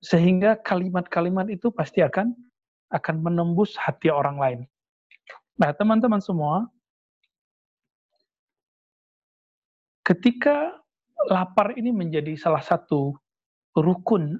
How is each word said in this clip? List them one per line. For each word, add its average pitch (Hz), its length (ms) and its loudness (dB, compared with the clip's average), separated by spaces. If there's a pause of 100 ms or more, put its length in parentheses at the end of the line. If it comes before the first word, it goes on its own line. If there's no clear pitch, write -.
sehingga 185 560 4
kalimat-kalimat 180 880 -2
itu 220 240 -4
pasti 170 320 0
akan, 202 300 -2 (580)
akan 165 320 -4
menembus 170 560 0
hati - 320 -2
orang 143 240 -2
lain. 131 240 -2 (960)
Nah, 147 160 0
teman-teman 220 480 2
semua, 175 480 -2 (3250)
ketika 285 720 2 (560)
lapar 190 480 0
ini 233 160 -2
menjadi 156 400 -4
salah 151 240 0
satu 143 560 -2 (560)
rukun 170 680 0